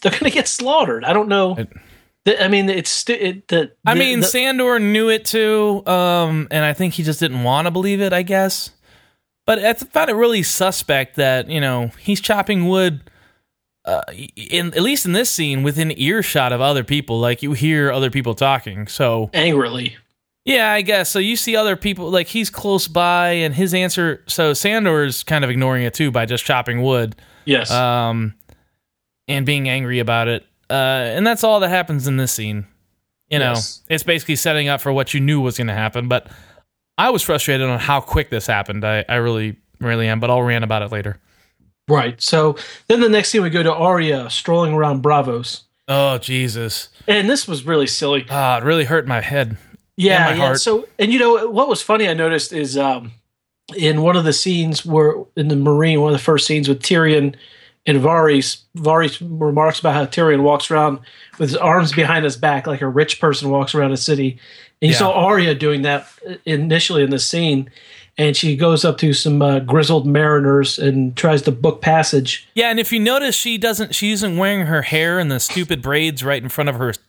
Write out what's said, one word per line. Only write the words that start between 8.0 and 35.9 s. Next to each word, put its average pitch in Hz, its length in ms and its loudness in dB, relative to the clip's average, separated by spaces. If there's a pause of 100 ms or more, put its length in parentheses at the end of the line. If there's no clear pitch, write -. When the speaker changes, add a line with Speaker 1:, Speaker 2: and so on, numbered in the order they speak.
Speaker 2:
it, 190 120 0
I 180 100 0
guess. 190 480 -2 (760)
But 220 140 2
I 226 120 2
th-, - 200 -10
found 311 180 2
it 214 40 0
really 233 280 2
suspect 156 760 -2
that, 131 320 0
you 156 120 -4
know, 123 380 -2
he's 202 220 -2
chopping 202 480 0
wood, 185 320 0 (840)
uh, 85 180 -2 (340)
in, 170 380 -6
at 170 80 0
least 269 240 -2
in 175 60 0
this 214 180 0
scene, 139 320 -2
within 151 340 -2
earshot 143 560 0
of 120 80 -2
other 135 240 0
people. 120 360 -2
Like, 120 220 -2
you 143 100 -4
hear 143 400 0
other 135 180 -2
people 120 240 -4
talking, 110 540 -2
so 113 440 -2
Speaker 1:
Angrily. 131 640 -2 (480)
Speaker 2:
Yeah, 226 280 2
I 208 100 0
guess. 190 280 0
So 202 80 -2
you 214 180 0
see 226 200 -2
other 214 200 2
people, 180 340 -6
like, 185 160 0
he's 220 240 -4
close 196 380 -2
by, 175 420 2
and 165 240 -2
his 175 200 0
answer, 180 520 -2
so 160 280 0
Sandor's 165 680 0
kind 147 220 -2
of 123 60 -2
ignoring 127 340 0
it 117 100 -4
too 147 160 0
by 117 160 -2
just 120 180 -6
chopping 123 380 -2
wood. 120 340 0 (300)
Speaker 1:
Yes. 120 240 0
Speaker 2:
Um, 117 640 0 (920)
and 139 200 -2
being 139 220 0
angry 127 300 -2
about 117 300 0
it. 117 160 -4 (240)
Uh, - 40 -6 (440)
and 202 100 0
that's 233 160 0
all 220 180 4
that 185 100 2
happens 165 360 -2
in 135 120 0
this 127 120 -2
scene. 104 360 -6 (640)
You 147 120 -2
know, 123 120 0
Speaker 1:
Yes. - 360 -6
Speaker 2:
it's 160 160 -2
basically 160 320 -2
setting 151 320 0
up 143 120 -2
for 139 120 -2
what 135 220 -2
you 143 60 0
knew 143 200 2
was 123 180 -2
gonna 113 160 -4
happen, 110 320 -4